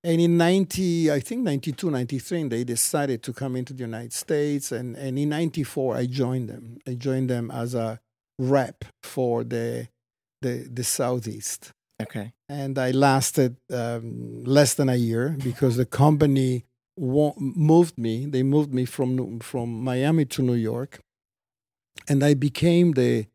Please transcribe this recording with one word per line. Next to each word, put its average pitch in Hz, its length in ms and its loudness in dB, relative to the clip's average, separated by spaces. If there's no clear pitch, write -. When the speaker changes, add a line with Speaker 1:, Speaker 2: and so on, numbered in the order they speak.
Speaker 1:
And 170 140 2
in 170 160 6
ninety, 170 720 2
I 143 120 2
think 240 220 -6
ninety-two, 147 460 -2
ninety-three, 139 600 -4
they 117 160 -2
decided 127 580 -2
to 123 80 -8
come 127 240 -6
into 127 160 -6
the 127 120 -10
United 113 280 -10
States. 147 640 -4
And, 123 240 -8
and 135 200 -6
in 147 120 0
ninety-four, 151 680 -2
I 127 120 -2
joined 127 420 -2
them. 113 360 -16
I 127 100 -8
joined 131 340 -2
them 120 200 -2
as 120 240 -6
a 113 280 -4
rep 131 460 0
for 117 440 -2
the, 117 420 -6
the, 123 280 -4
the 120 140 -8
Southeast. 117 880 -4
Speaker 2:
Okay. 110 320 -8
Speaker 1:
And 139 280 -6
I 127 140 0
lasted, 131 640 4
um, 117 720 -6
less 139 300 6
than 135 160 2
a 123 60 2
year 120 460 0
because 123 360 0
the 123 80 2
company 135 800 4
wa-, 143 400 2
moved 160 600 4
me. 117 280 -2
They 135 180 0
moved 143 300 2
me 127 100 0
from 127 320 -2
Nu-, 113 260 -6
from 117 440 -6
Miami 139 400 2
to - 160 -6
New 123 140 2
York, 117 440 -4
and 135 160 4
I 147 80 6
became 165 580 4
the 123 420 2